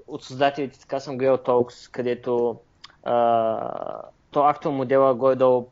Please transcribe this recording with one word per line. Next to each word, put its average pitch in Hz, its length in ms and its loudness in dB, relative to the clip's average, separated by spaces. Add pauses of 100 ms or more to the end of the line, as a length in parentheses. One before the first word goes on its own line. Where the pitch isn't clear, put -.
от 143 160 -14
създателите, 139 560 -4
така - 200 -8
съм 135 180 -10
гледал 131 200 2
Talks, 123 540 -2
където, 120 680 -4 (440)
а, 117 1000 -2 (300)
то 147 100 0
актор 147 300 2
модела 135 440 2
горе-долу 127 560 2